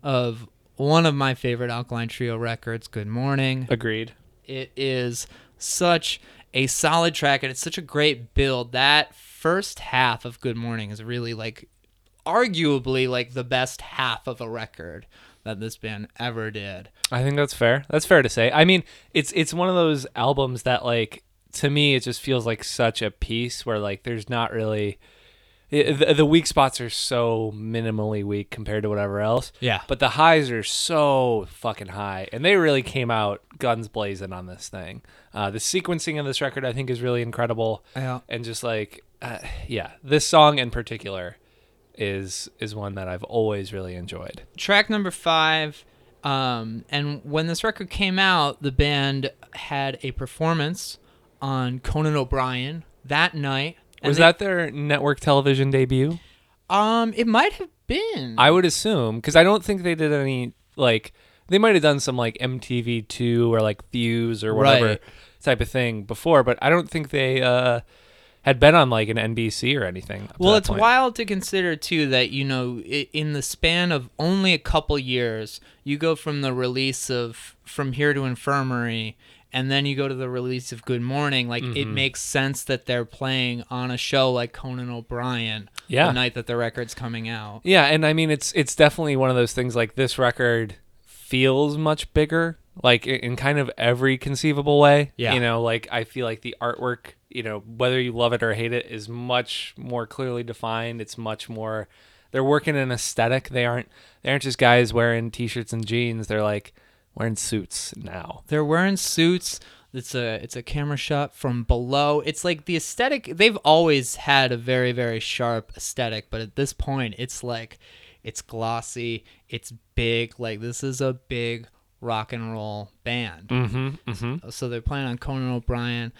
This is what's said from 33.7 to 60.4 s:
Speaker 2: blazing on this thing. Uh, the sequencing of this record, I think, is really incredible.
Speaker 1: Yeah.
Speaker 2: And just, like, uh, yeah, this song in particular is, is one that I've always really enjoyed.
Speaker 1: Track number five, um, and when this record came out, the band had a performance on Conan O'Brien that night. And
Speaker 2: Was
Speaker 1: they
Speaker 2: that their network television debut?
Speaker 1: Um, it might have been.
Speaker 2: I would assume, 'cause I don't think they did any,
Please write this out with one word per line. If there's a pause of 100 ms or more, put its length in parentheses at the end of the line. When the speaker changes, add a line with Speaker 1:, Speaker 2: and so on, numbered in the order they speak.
Speaker 2:
blazing
on
this
thing. (300)
Uh,
the
sequencing
of
this
record,
I
think,
is
really
incredible. (100)
Speaker 1:
Yeah. (100)
Speaker 2:
And
just,
like, (180)
uh, (300)
yeah, (100)
this
song
in
particular (640)
is,
is
one
that
I've
always
really
enjoyed. (160)
Speaker 1:
Track
number
five, (420)
um,
and
when
this
record
came
out,
the
band (240)
had
a
performance (420)
on
Conan
O'Brien (180)
that
night. (240)
And
Speaker 2:
Was
Speaker 1:
they
Speaker 2:
that
their
network
television
debut? (500)
Speaker 1:
Um,
it
might
have (160)
been.
Speaker 2:
I
would
assume,
'cause
I
don't
think
they
did
any, (240)